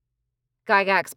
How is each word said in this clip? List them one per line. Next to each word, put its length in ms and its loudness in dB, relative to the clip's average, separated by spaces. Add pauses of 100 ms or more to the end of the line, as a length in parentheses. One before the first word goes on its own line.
(680)
Gygax 480 0